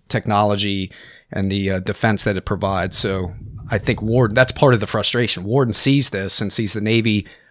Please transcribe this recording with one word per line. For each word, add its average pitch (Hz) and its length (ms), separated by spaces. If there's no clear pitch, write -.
technology 104 840
and 98 180
the, 98 200
uh, 95 100
defense 104 420
that 104 140
it 90 80
provides. 95 520
So 95 380
I 110 60
think 113 240
Warden, 110 340
that's 127 160
part 139 200
of 117 60
the 101 80
frustration. 110 560
Warden 120 300
sees 139 380
this 98 300
and 101 120
sees 110 220
the 107 60
Navy 110 460